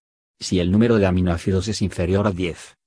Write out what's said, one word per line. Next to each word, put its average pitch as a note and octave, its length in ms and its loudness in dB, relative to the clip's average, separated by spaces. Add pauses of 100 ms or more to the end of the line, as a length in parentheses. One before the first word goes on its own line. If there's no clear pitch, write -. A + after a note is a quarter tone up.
(400)
Si - 180 -2
el F2+ 140 2
número A2+ 240 4
de G2 100 4
aminoácidos F2+ 600 0
es G#2 140 -4
inferior F#2+ 440 -2
a G#2 60 0
diez, F2 440 -8 (100)